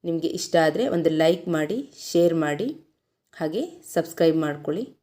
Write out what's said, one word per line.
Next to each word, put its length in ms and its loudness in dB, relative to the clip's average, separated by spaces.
ನಿಮಗೆ 360 -4
ಇಷ್ಟ 160 -4
ಆದ್ರೆ 180 0
ಒಂದು 140 2
ಲೈಕ್ 220 2
ಮಾಡಿ, 220 -2
ಶೇರ್ 380 4
ಮಾಡಿ, 240 -4
ಹಾಗೆ 240 -4
ಸಬ್ಸ್ಕ್ರೈಬ್ 500 2
ಮಾಡ್ಕೊಳ್ಳಿ. 400 -4